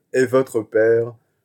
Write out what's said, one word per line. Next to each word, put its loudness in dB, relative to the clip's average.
est 0
votre -2
père, 0